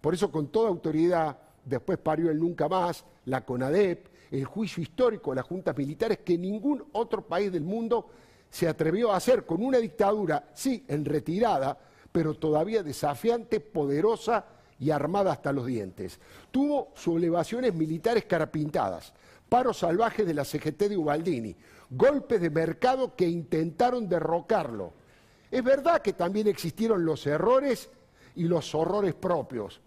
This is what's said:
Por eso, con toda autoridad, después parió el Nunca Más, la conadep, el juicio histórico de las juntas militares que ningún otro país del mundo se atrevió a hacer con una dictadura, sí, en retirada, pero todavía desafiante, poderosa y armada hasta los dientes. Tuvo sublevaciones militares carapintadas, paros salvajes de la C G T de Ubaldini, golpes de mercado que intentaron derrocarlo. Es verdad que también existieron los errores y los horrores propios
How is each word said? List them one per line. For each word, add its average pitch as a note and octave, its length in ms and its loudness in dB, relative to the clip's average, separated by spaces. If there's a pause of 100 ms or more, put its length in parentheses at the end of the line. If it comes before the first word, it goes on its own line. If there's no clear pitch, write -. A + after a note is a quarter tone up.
Por E3 120 0
eso, F3+ 180 -2
con D3+ 180 -4
toda A3+ 180 2
autoridad, E3 720 0 (240)
después C3 340 -4
parió D#3 320 0
el D3+ 100 0
Nunca E3 280 0
Más, F3 380 -2 (200)
la B2+ 200 -4
conadep, D#3 600 0 (240)
el C3+ 120 -4
juicio F3 400 -6
histórico A3 480 -2
de C3 60 -4
las B2+ 80 -4
juntas E3+ 320 -6
militares D#3 480 -2
que E3+ 120 2
ningún G#3+ 540 -4
otro A3+ 340 -4
país F#3 280 -2
del D3+ 100 -2
mundo A3 460 -2 (400)
se - 180 -2
atrevió F3+ 460 2
a F#3 40 2
hacer A#3 280 2
con F#3+ 180 -2
una C4 140 2
dictadura, G3+ 760 0
sí, B3+ 360 -4
en D3 160 -2
retirada, D#3 760 0 (320)
pero D#3+ 240 0
todavía E3 460 0
desafiante, G#3 760 -2
poderosa G3 880 0 (340)
y C#3+ 120 0
armada F#3 420 0
hasta C#3 180 -4
los C3 140 -4
dientes. G2 540 -8 (300)
Tuvo C#4+ 460 0
sublevaciones F3 800 2
militares E3 500 2
carapintadas, D3+ 880 -2 (360)
paros B3 300 2
salvajes F3+ 460 2
de E3+ 80 0
la C#3+ 120 0
C D3+ 140 -6
G D3+ 160 -4
T G3+ 140 0
de G3+ 80 -2
Ubaldini, D3 580 -2 (360)
golpes A#3+ 500 4
de E3+ 80 0
mercado E3+ 680 0
que F#3 120 2
intentaron F3 800 0
derrocarlo. E3 840 -2 (580)
Es B3 120 -2
verdad C#4 380 4
que G3+ 120 -2
también G3 340 0
existieron G3 580 0
los D3+ 220 -2
errores A#3 600 2 (460)
y E3+ 100 -2
los E3+ 280 0
horrores F3 400 0
propios C3 720 -4